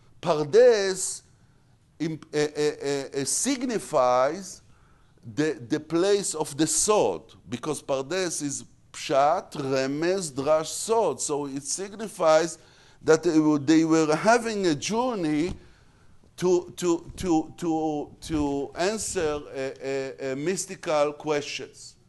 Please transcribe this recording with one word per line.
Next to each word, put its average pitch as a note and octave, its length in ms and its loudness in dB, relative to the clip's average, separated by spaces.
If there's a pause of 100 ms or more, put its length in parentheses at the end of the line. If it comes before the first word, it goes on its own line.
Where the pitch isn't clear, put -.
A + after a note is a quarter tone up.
(220)
Pardes F#3+ 1040 4 (760)
imp-, D#3+ 360 -6
uh, D3+ 40 0
uh, D3 40 4
uh, C#3 800 -2
uh, C#3 40 -2
signifies D#3 1400 0 (760)
the, D3 320 0
the D3 140 -2
place F#3 540 0
of D#3 240 -6
the D#3 80 2
sword, B2+ 560 2 (260)
because B2 340 -6
Pardes D3+ 600 -4
is B2+ 220 -8 (280)
Pshat, D3+ 600 0
Remez, D3 800 -2
Drash, D3+ 360 0
sword. G3+ 540 -2
So C#3+ 260 -4
it C#3 160 -8
signifies F3+ 960 0 (440)
that D#3 200 6
they D#3+ 160 4
were, D3+ 200 6
they D#3+ 280 4
were D#3 280 4
having G#3+ 520 2
a D#3 80 2
journey F3+ 800 -2 (840)
to, F3+ 400 2
to, F3 400 -2
to, D#3+ 400 0
to, D#3+ 540 -2 (100)
to C#3+ 560 -4
answer F3 640 -2 (140)
a, C3+ 180 -6 (100)
a, C3+ 500 -6
a C3+ 40 -6
mystical D#3 760 -2
questions. - 840 -6 (120)